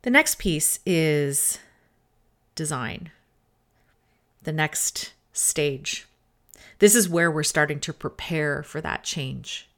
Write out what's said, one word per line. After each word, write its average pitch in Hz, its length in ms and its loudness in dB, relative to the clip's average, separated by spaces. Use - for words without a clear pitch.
The 247 80 0
next 294 260 4
piece 156 480 0
is 151 720 2
design, 151 560 -6
the 151 100 -4
next - 600 -2
stage. - 760 -2
This 208 160 6
is 208 160 2
where 170 220 2
we're 151 100 -2
starting 151 380 0
to - 140 -8
prepare 147 680 -4
for 151 200 -10
that - 220 -6
change. - 640 -8